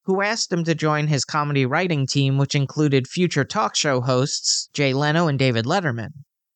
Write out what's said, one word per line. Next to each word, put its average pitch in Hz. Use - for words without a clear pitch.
who 190
asked 214
him 175
to 160
join 151
his 151
comedy 147
writing 151
team, 139
which 139
included 139
future 165
talk 214
show 131
hosts 127
Jay 139
Leno 151
and 139
David 120
Letterman. 147